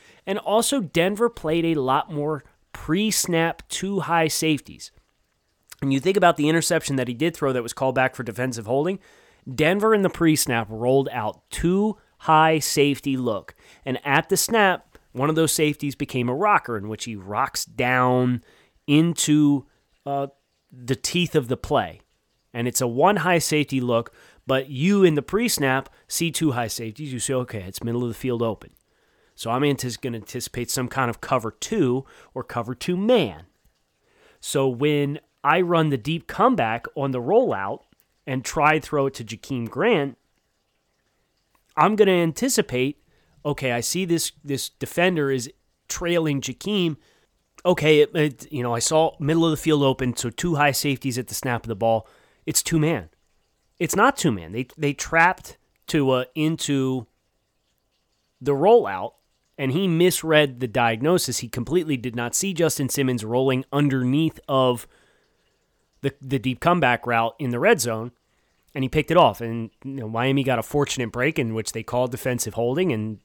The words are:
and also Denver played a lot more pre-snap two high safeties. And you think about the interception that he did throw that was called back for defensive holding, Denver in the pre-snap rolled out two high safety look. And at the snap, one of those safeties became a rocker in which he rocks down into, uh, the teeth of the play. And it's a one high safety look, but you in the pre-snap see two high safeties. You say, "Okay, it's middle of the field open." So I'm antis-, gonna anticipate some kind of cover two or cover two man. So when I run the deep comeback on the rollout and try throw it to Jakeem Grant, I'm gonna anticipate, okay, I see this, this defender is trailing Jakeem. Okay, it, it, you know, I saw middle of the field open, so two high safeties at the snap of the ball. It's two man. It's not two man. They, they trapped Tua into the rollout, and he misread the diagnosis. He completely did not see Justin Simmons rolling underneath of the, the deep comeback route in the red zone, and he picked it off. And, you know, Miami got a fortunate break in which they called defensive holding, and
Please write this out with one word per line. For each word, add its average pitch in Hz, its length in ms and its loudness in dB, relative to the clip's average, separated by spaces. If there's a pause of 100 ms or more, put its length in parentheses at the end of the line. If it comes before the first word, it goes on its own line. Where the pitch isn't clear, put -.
(260)
and 196 140 -4
also 226 400 0
Denver 196 480 0
played 165 360 -2
a 165 160 0
lot 131 320 0
more 147 300 -6 (300)
pre-snap 170 960 -2
two 190 320 -6
high 160 280 0
safeties. 151 640 -4 (880)
And 139 120 -2
you 135 80 0
think 190 160 0
about 175 200 4
the 147 120 2
interception 160 480 0
that 123 120 -2
he 123 60 -6
did 156 200 -2
throw 135 180 -2
that 123 100 -2
was 117 100 -10
called 131 220 -2
back 131 200 2
for 131 80 -8
defensive 117 440 -6
holding, 151 320 0 (540)
Denver 196 420 2
in 202 80 4
the 180 80 2
pre-snap 139 580 2
rolled 127 420 2
out 107 400 -8
two 196 460 0 (220)
high 160 400 4
safety 143 580 0
look. 113 380 -4 (300)
And 131 200 -4
at 143 240 2
the 190 80 2
snap, 196 600 0 (140)
one 135 180 0
of 160 60 -2
those 160 160 2
safeties 147 420 -2
became 131 340 -4
a 123 60 -2
rocker 165 420 0
in 101 120 -8
which 107 160 -10
he 113 120 -8
rocks 104 480 -6
down 127 760 2 (440)
into, 151 800 2 (380)
uh, 139 240 -4 (420)
the 127 260 -6
teeth - 380 -2
of 131 140 2
the 123 80 -4
play. 104 440 -2 (520)
And 120 160 -4
it's - 120 -4
a 131 60 0
one 151 300 2
high 175 220 2
safety 143 420 0
look, 117 340 -2 (320)
but 135 220 -2
you 180 340 2
in 170 120 6
the 143 80 0
pre-snap 143 640 0 (200)
see 170 220 -4
two 151 220 0
high 120 160 -4
safeties. 123 440 -10
You 123 80 -6
say, 135 140 -4
"Okay, 120 280 -6
it's 95 200 -14
middle 117 200 -2
of 123 60 -4
the 113 60 -6
field 120 280 -4
open." 110 280 -4 (640)
So - 160 -8
I'm 127 140 0
antis-, 127 340 -2
gonna 120 180 -6
anticipate 120 540 -10
some 127 180 -4
kind 123 220 -2
of - 100 -8
cover 113 300 -2
two 135 560 -2 (260)
or 131 100 -8
cover 107 320 -8
two 180 220 -4
man. 175 500 0 (920)
So 135 260 0
when 143 540 0 (240)
I 156 160 4
run 170 300 2
the 135 80 0
deep 147 280 -6
comeback 170 600 0 (100)
on 139 140 -2
the 123 100 -4
rollout 127 600 0 (460)
and 131 180 -4
try 156 340 2
throw 143 280 -2
it 135 80 -4
to 120 100 -12
Jakeem 113 440 -8
Grant, 143 480 -2 (1600)
I'm 190 200 4
gonna 196 160 6
anticipate, 165 920 0 (420)
okay, 139 280 -2
I 120 80 -2
see 180 260 -2
this, 165 260 -2 (100)
this 139 280 -6
defender 170 600 0
is 131 200 -2 (360)
trailing 160 540 -2
Jakeem. 170 560 -4 (720)
Okay, 156 340 6
it, 147 160 4
it, 151 340 -2
you 135 120 -4
know, 120 120 -2
I 117 40 -2
saw 160 420 2
middle 165 240 2
of 165 60 2
the 151 80 0
field 151 240 2
open, 131 340 0
so 120 140 -6
two 170 240 -4
high 143 180 4
safeties 127 460 -4
at 127 80 -6
the - 80 -12
snap 120 300 -4
of 113 40 -8
the 113 80 -6
ball. 113 320 0 (380)
It's - 160 -2
two 165 160 -2
man. 147 320 -2 (680)
It's 170 180 -4
not 247 200 4
two 156 160 0
man. 87 200 -8
They, 127 160 -6 (100)
they 147 160 -2
trapped - 640 0 (280)
Tua 131 480 2
into 139 720 -2 (1300)
the 135 120 0
rollout, 135 600 4 (440)
and 135 140 -2
he 190 160 0
misread 156 720 4
the 127 80 -4
diagnosis. 120 720 0
He 120 100 -8
completely 147 480 -2
did 120 180 -6
not 120 200 -4
see 196 180 -2
Justin 156 360 0
Simmons 127 360 0
rolling 127 480 2
underneath 139 680 2 (100)
of 131 380 2 (1160)
the, 139 180 -4
the 135 180 -4
deep 123 220 -4
comeback 143 460 2
route 117 320 0
in 131 120 -4
the 120 80 -2
red 185 220 4
zone, 113 320 -4 (640)
and 131 100 -2
he 127 40 -2
picked 151 220 -2
it 160 60 2
off. 127 240 6
And, 113 300 -6 (120)
you 135 120 -12
know, 120 140 -10
Miami 127 360 0
got 127 140 0
a 113 40 -2
fortunate 131 480 -2
break 123 280 -2
in 117 140 -2
which 110 200 -6
they 113 100 -8
called 123 300 -2
defensive 123 420 -4
holding, 135 380 0
and 107 320 -6